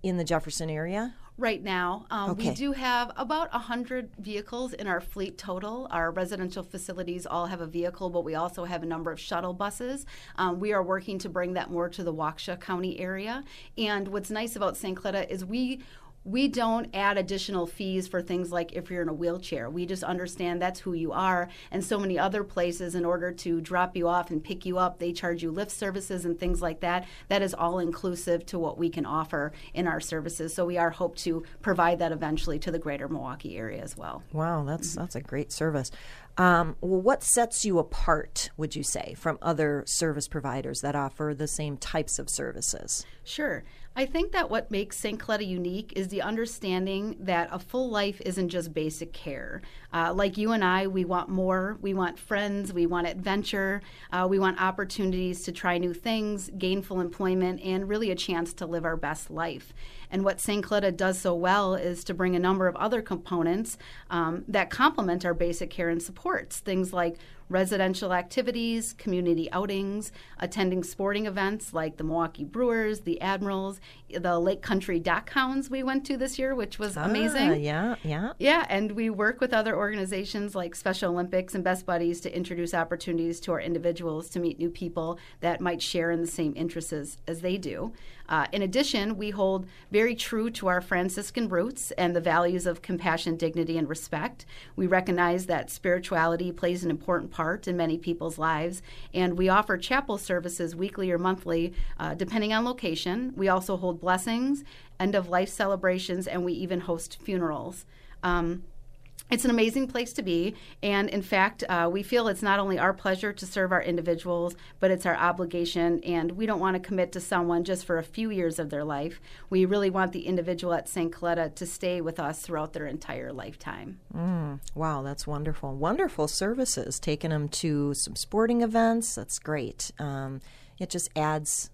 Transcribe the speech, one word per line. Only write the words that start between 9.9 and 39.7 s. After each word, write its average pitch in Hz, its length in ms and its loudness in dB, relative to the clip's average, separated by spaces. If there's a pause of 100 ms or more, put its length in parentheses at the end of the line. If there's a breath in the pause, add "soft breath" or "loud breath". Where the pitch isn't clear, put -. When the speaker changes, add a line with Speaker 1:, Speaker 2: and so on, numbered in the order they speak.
Speaker 2:
Um, 180 240 2
we 208 140 2
are 190 100 4
working 190 360 -2
to 185 100 -6
bring 180 240 0
that 180 180 -2
more 175 180 0
to 185 140 -8
the 170 100 0
Waukesha 160 460 -4
County 185 400 -4
area. 196 440 -4 (340 loud breath)
And 208 320 0
what's 196 200 -4
nice 220 260 -4
about 202 220 0
Saint 185 220 -4
Cloetta 196 300 -2
is 190 160 -6
we, 254 360 -2 (420 loud breath)
we 254 240 2
don't 226 460 2
add 202 240 4
additional 185 480 0
fees 185 420 -2
for 180 140 0
things 175 300 -2
like 170 220 -2
if 180 180 -6
you're 180 100 -2
in 160 80 0
a 156 40 -2
wheelchair. 165 580 -2
We 175 160 -2
just 185 160 -4
understand 175 580 -2
that's 180 180 0
who 180 140 -4
you 160 180 -2
are. 180 380 2 (220 loud breath)
And - 120 -2
so 220 140 0
many 190 220 0
other 196 240 2
places, 175 500 -2
in 175 120 0
order 175 260 2
to 170 280 0
drop 180 380 0
you 170 100 2
off 175 220 2
and 156 140 -2
pick 180 200 -8
you 180 140 0
up, 180 220 2
they 170 140 -2
charge 175 280 -2
you 165 100 -2
Lyft 208 200 -2
services 190 520 -4
and 170 160 0
things 175 220 2
like 165 200 -2
that. 180 260 0 (220 loud breath)
That 190 120 4
is 190 140 0
all 170 240 0
inclusive 175 680 0
to 180 120 -4
what 165 180 -2
we 170 100 2
can 165 160 -2
offer 151 480 -2 (220 loud breath)
in 175 140 0
our 156 120 0
services. 160 540 -4
So 185 100 0
we 175 140 0
are 170 140 4
hope 175 240 -2
to 165 260 -2 (220 loud breath)
provide 175 340 4
that 170 140 2
eventually 156 480 0
to 185 100 -4
the 165 80 0
greater 143 300 -4
Milwaukee 131 500 -8
area 107 240 -6
as - 160 -10
well. 78 240 -10 (100)
Speaker 1:
Wow, 156 320 0
that's, 156 280 -4
Speaker 2:
Mm-hmm. 165 80 -6
Speaker 1:
that's 175 160 -6
a 127 60 -6
great 135 300 -4
service. 151 380 0 (480 loud breath)
Um, 175 440 8
well, 185 200 4
what 269 220 4
sets 233 420 4
you 185 140 4
apart, - 800 2
would 151 180 -4
you 147 80 -4
say, - 340 -4
from 160 240 -2
other 151 460 2